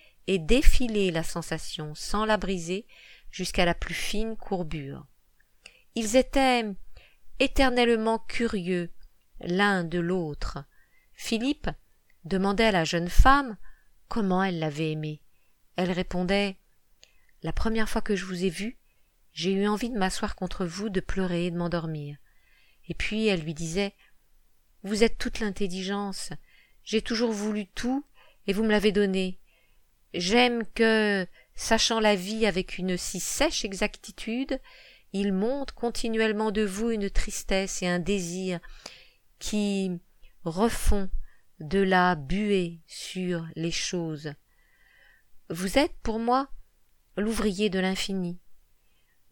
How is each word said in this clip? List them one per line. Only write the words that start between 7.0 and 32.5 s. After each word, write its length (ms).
éternellement 800
curieux 720
l'un 420
de 160
l'autre. 600
Philippe 560
demandait 440
à 60
la 120
jeune 240
femme 480
comment 380
elle 160
l'avait 320
aimé. 300
Elle 160
répondait : « 640
La 100
première 360
fois 120
que 140
je 120
vous 180
ai 40
vu, 300
j'ai 180
eu 160
envie 240
de 80
m'asseoir 380
contre 280
vous, 240
de 120
pleurer 460
et 40
de 60
m'endormir. » 600
Et 60
puis 320
elle 140
lui 140
disait : 420
Vous 180
êtes 160
toute 220
l'intelligence, 920
j'ai 180
toujours 300
voulu 340
tout 380
et 60
vous 100
me 80
l'avez 220
donné. 480
J'aime 500
que, 520
sachant 420
la 160
vie 320
avec 320